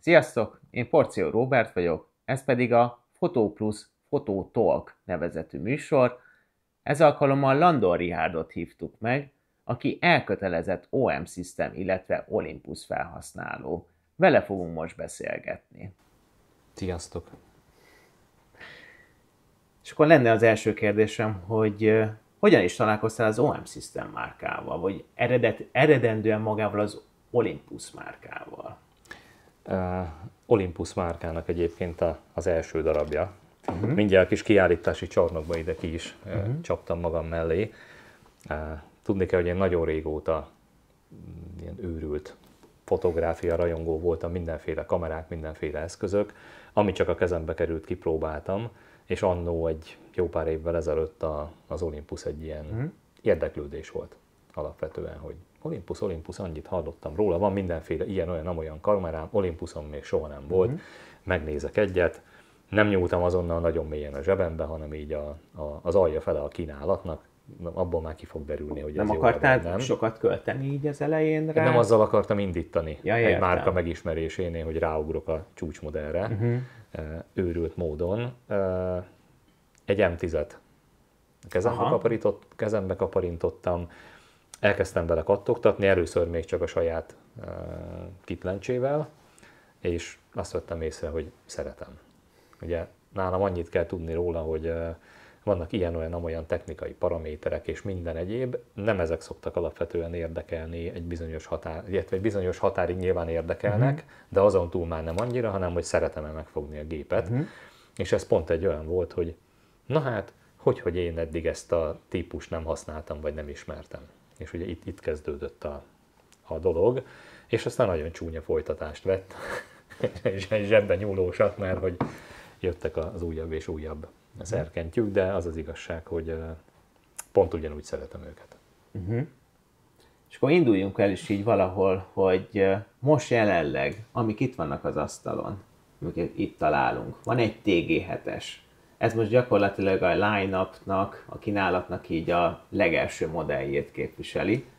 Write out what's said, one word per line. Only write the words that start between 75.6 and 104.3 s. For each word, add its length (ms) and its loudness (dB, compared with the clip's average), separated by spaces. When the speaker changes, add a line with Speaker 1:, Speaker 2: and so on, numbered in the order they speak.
Speaker 1:
Mhm. 260 0
Speaker 2:
ö, 100 -10
őrült 440 -2
módon. 560 -2
Ö, 500 -2
egy 140 2
M 60 -4
tízet 420 -4
kezembe 320 0
Speaker 1:
Aha. 100 2
Speaker 2:
kaparított-, 560 0
kezembe 400 -2
kaparintottam, 920 -2
elkezdtem 460 2
vele 160 2
kattogtatni, 640 2
először 420 4
még 160 -4
csak 180 -2
a 40 -2
saját, 500 -2
ö, 40 -14
kitlencsével, 840 -2
és 380 -4
azt 180 -6
vettem 300 -6
észre, 260 -4
hogy 220 -6
szeretem. 540 -12
Ugye 240 -4
nálam 280 0
annyit 260 -2
kell 180 0
tudni 260 -6
róla, 280 0
hogy, 260 -4
ö, 220 -4
vannak 300 -2
ilyen-olyan, 400 -2
amolyan 340 -6
technikai 460 -6
paraméterek 760 -4
és 140 -6
minden 340 -4
egyéb, 400 -4
nem 260 0
ezek 200 0
szoktak 360 -8
alapvetően 580 -4
érdekelni, 760 -6
egy 140 -10
bizonyos 440 -8
határ, 420 -6
illetve 280 -2
egy 60 -2
bizonyos 360 0
határig 380 0
nyilván 320 0
érdekelnek, 640 0
Speaker 1:
Mhm. 100 -10
Speaker 2:
de 120 2